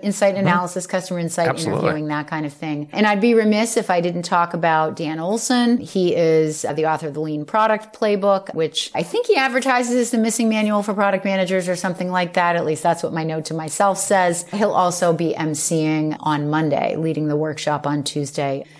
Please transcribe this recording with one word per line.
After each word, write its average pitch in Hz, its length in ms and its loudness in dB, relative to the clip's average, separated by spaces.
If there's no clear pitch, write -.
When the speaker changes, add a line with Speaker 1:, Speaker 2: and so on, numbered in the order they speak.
Speaker 1:
Insight 196 320 2
Speaker 2:
Mm-hmm. 196 100 0
Speaker 1:
analysis, 180 400 0
customer 180 360 -4
insight, 170 260 0
Speaker 2:
Absolutely. 139 360 -2
Speaker 1:
interviewing, 151 260 -2
that 151 180 -4
kind 156 180 -6
of 143 60 -6
thing. 147 400 -8
And 214 160 0
I'd 208 140 2
be 240 120 4
remiss 214 440 2
if 220 120 -2
I 180 120 2
didn't 175 220 -2
talk 170 300 0
about 160 440 2
Dan 160 220 -4
Olson. 233 580 2
He 180 360 0
is, 160 520 2
uh, - 80 -2
the 156 140 0
author 156 200 -2
of 143 60 -8
the 151 80 -6
Lean 151 240 -4
Product 214 520 0
Playbook, 196 560 0
which - 400 -2
I 156 100 -2
think 453 240 -2
he 392 100 4
advertises 247 580 2
as 240 160 2
the 240 60 0
missing 226 320 2
manual 214 340 2
for 208 100 -4
product 196 300 2
managers 190 460 0
or 180 80 0
something 180 340 -4
like 180 220 0
that. 175 240 2
At 165 80 0
least 151 180 -2
that's 170 200 2
what 165 100 -4
my 165 100 -2
note 160 220 -4
to - 80 -8
myself 175 460 0
says. 180 520 2
He'll 208 200 0
also 175 420 2
be 160 200 0
M 156 220 -2
C 156 300 0
ing 156 300 0
on 147 340 -2
Monday, 151 480 0
leading 156 320 -2
the 147 80 0
workshop 151 500 -2
on 147 160 -2
Tuesday. 143 640 -4